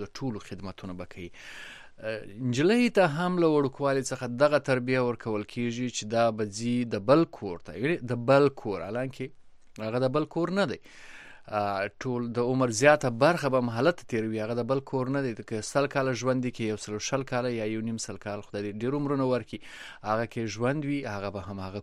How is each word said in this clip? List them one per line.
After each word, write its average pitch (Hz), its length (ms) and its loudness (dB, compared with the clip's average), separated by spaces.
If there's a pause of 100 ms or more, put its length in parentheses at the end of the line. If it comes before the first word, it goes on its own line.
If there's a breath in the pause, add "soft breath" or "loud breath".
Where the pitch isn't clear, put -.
د - 160 -12
ټولو 117 300 -6
خدمتونه 92 440 -10
به 90 120 -8 (100)
کوي. 87 160 -12 (1160 loud breath)
نجلۍ 196 500 4
ته 190 40 8 (140)
هم 180 240 0
له 165 140 6
وړوکوالي 139 560 2
څخه 127 140 -6 (180)
دغه 147 160 6 (100)
تربیه 127 400 2
ورکول 110 340 -2 (100)
کیږي 120 340 -2 (100)
چې - 60 -6 (120)
دا 117 220 6
به 110 80 -2
ځي 117 320 -2 (160)
د 101 160 -4
بل 160 160 8 (140)
کور 90 260 -6
ته، 85 80 -12
یعنې 139 240 0 (160)
د 120 180 -4
بل 139 180 8 (140)
کور، 98 240 -2
حالانکه 127 380 -6 (640)
هغه 123 180 0
د 131 120 0
بل 151 180 -2
کور 170 240 0
نه 156 120 2
دی. - 80 -8 (640 loud breath)
آه، 101 440 0 (120)
ټول 123 200 -2 (140)
د 120 40 0 (120)
عمر 127 260 2
زیاته 143 320 8 (140)
برخه 151 300 4
به 131 80 4
هم 120 80 0
هلته 131 420 2
تېروي، 110 320 0
هغه 113 160 -2
د 120 100 -2
بل 135 100 2 (120)
کور 131 240 0
نه 139 60 0
دی. 123 120 -2 (160)
که 110 120 -2
سل 143 340 0
کاله 131 260 2
ژوند 127 220 2
دی، 123 80 -2
که - 120 -6
یو 107 140 0
سل 107 160 -8
او 104 140 -4
شل 131 240 0
کاله 123 220 0
یا 110 200 -2
یو 110 80 -2
نیم 113 240 -4
سل 98 120 -10
کال، 104 240 -6
خدای 101 220 -8
دې 104 180 -6
ډېر 127 180 0
عمرونه 139 300 0
ورکړي، 120 300 -2 (500 loud breath)
هغه 113 160 2
کې 120 140 -8 (160)
ژوند 135 300 0
وي، 143 200 0
هغه 101 300 -4
به 95 140 -4
هم 98 100 -8
هغه 95 240 -6